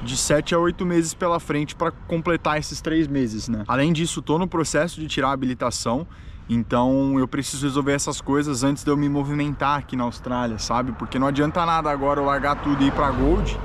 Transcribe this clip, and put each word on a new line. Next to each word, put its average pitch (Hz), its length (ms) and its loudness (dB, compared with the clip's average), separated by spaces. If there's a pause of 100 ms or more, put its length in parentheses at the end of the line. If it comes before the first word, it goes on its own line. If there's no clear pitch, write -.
de 123 120 -4
sete 151 380 2
a 170 40 4
oito 170 260 0
meses 170 300 2
pela 170 260 0
frente 147 340 -2
pra 165 160 0
completar 160 680 0
esses 147 220 -8
três 160 280 2
meses, 120 400 -2
né? 110 180 -2
Além 135 260 2
disso, 160 280 0
tô 147 180 0
no 185 80 0
processo 160 540 0
de 156 80 -8
tirar 135 200 0
a 139 40 2
habilitação, 127 760 -2 (420)
então 127 720 2
eu 131 80 4
preciso 139 380 -4
resolver 139 280 2
essas 143 280 -2
coisas 143 420 0
antes 139 220 2
de 147 60 2
eu 143 80 4
me 143 100 2
movimentar 143 720 0
aqui 135 180 -6
na 123 80 0
Austrália, 120 540 -4
sabe? 123 340 -2
Porque 113 260 -6
não 135 80 2
adianta 147 380 2
nada 165 260 2
agora 143 300 0
eu 143 60 0
largar 143 360 0
tudo 143 200 2
e 139 60 6
ir 135 40 2
pra 143 180 2
Gold, 143 540 2